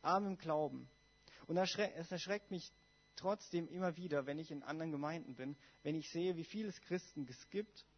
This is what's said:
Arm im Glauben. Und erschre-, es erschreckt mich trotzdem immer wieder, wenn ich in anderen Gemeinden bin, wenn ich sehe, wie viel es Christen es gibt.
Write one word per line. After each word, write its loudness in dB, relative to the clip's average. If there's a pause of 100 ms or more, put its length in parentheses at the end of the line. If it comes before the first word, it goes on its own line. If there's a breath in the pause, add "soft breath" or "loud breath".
Arm 6
im -2
Glauben. 0 (580 loud breath)
Und 4
erschre-, 4
es -6
erschreckt -2
mich -4 (440)
trotzdem 0
immer 0
wieder, 2
wenn -2
ich -8
in -6
anderen -2
Gemeinden -2
bin, -4 (280 loud breath)
wenn 2
ich -2
sehe, 2
wie -4
viel -4
es -6
Christen -2
es -14
gibt. -4 (120)